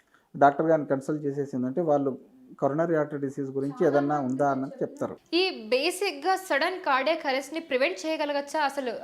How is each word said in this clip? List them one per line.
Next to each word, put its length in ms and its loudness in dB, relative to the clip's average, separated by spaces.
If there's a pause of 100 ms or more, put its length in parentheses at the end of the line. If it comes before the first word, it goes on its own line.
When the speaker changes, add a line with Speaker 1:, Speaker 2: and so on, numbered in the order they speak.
(360)
Speaker 1:
డాక్టర్ 300 6
గారిని 200 4
కన్సల్ట్ 400 -2
చేసేసిందంటే 540 -2
వాళ్ళు 520 0 (300)
coronary 400 2
artery 220 -6
disease 320 -6
గురించి 300 0
Speaker 2:
చాలా 0 -
Speaker 1:
ఏదన్నా 340 2
Speaker 2:
మంది 120 -2
Speaker 1:
ఉందా 180 2
అన్నది 220 -2 (100)
Speaker 2:
చెప్తున్నారు. 300 -4
Speaker 1:
చెప్తారు. 240 -6
Speaker 3:
ఈ 320 -2
బేసిక్‌గా 680 0
సడన్ 400 0 (100)
కార్డియాక్ 400 2
అరెస్ట్‌ని 340 -2
ప్రివెంట్ 460 0
చేయగలగచ్చా 540 -2
అసలు? 320 0 (100)